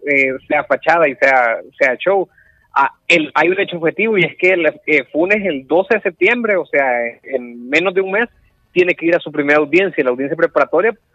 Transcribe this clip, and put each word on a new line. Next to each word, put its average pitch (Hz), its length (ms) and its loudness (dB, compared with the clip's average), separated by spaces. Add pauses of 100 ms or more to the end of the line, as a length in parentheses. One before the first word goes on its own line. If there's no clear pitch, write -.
eh, 135 280 0 (160)
sea 147 160 -2
fachada 156 440 2
y 135 60 -2
sea, 127 440 2 (200)
sea 131 180 2
show. 185 320 0 (460)
Ah, 135 160 2 (160)
el, 160 280 2
hay 156 140 2
un 185 120 -2
hecho 180 160 -4
objetivo 190 420 0
y - 60 2
es - 120 -8
que 185 140 0
el, 175 160 0 (200)
eh, 147 260 0
Funes 196 340 0
el 135 220 -6
doce 180 260 2
de 208 60 -2
septiembre, 208 560 -2
o 160 100 -4
sea, 127 400 0 (160)
en 120 460 -10
menos 170 260 -2
de 185 60 0
un 190 100 -4
mes, 220 180 -2 (440)
tiene 175 220 0
que 165 120 -6
ir 170 100 2
a 160 40 0
su 156 120 -12
primera 147 260 0
audiencia, 156 460 0
la 127 60 2
audiencia 139 260 -4
preparatoria, 165 580 0 (200)